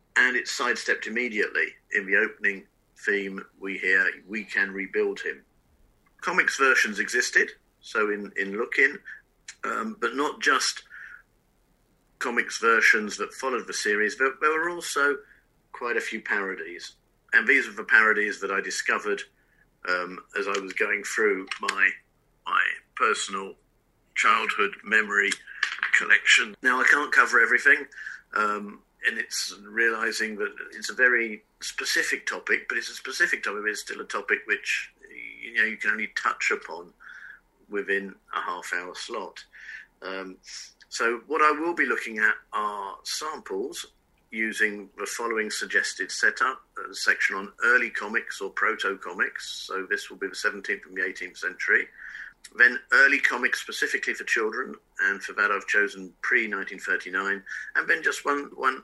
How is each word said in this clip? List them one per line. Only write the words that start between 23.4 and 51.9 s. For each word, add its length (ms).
childhood 600
memory 460
collection. 640
Now, 180
I 60
can't 260
cover 300
everything, 460
um, 440
and 80
it's 400
realising 720
that 180
it's 160
a 40
very 480
specific 640
topic, 420
but 80
it's 140
a 40
specific 480
topic, 200
but 80
it's 100
still 220
a 20
topic 400
which, 480
you 120
know, 100
you 140
can 140
only 180
touch 300
upon 400
within 440
a 60
half 320
hour 200
slot. 480
Um, 340
so 360
what 120
I 120
will 200
be 140
looking 320
at 160
are 520
samples 840
using 560
the 80
following 420
suggested 640
setup, 520
a 20
section 440
on 160
early 280
comics 500
or 100
proto-comics. 1160
So 200
this 220
will 60
be 100
the 80
seventeenth 540
and 80
the 80
eighteenth 320
century. 500